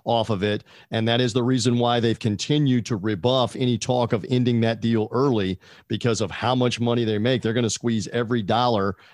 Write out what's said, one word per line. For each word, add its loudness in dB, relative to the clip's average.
off 0
of 0
it. -2
And 0
that 2
is 0
the 0
reason 2
why 2
they've 0
continued 0
to -4
rebuff 0
any 0
talk 0
of -2
ending 2
that 0
deal 0
early, 0
because -2
of -4
how -2
much 0
money 0
they 0
make. 0
They're 0
gonna 0
squeeze -2
every -2
dollar 2